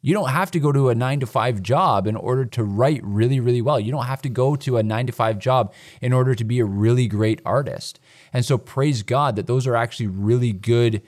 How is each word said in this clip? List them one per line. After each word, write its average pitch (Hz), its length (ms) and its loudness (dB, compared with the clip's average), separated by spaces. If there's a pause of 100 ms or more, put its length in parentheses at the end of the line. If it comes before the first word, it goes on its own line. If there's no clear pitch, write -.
You 160 120 2
don't 180 160 -2
have 180 200 -2
to 175 80 -2
go 147 120 2
to 139 180 4
a 117 60 2
nine-to-five 123 680 -2
job 113 460 2
in 110 80 -2
order 131 300 -2
to 117 180 -4
write 117 400 0
really, 113 360 0
really 120 220 0
well. 147 180 0
You 107 120 -4
don't 131 160 -4
have 135 160 -6
to 143 60 -4
go 127 260 0
to 131 220 -2
a 110 60 2
nine-to-five 110 540 -2
job 123 340 0 (300)
in 123 100 0
order 127 220 2
to 117 100 -2
be 117 160 -2
a 117 60 4
really 110 420 2
great 107 380 0
artist. - 540 -4 (340)
And 127 100 0
so 131 140 0
praise 135 460 -2
God 131 320 0
that 104 100 -4
those 127 220 0
are 123 80 0
actually 117 320 -2
really 107 460 0
good, 110 540 0